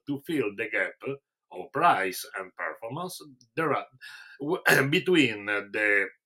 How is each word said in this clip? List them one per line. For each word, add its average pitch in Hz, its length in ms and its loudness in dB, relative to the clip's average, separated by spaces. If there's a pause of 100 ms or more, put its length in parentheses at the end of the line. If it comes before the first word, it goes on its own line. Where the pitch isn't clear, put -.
to 139 200 -6
fill 135 300 -2
the 110 140 -6
gap 95 240 -2 (580)
of - 200 -12
price 113 520 2 (140)
and 95 180 -8
performance 117 640 -8 (340)
there 160 180 0
are, 107 140 -2 (540)
w-, 143 480 4
<clears throat> - 20 -4
between 139 560 2
the 101 600 2 (200)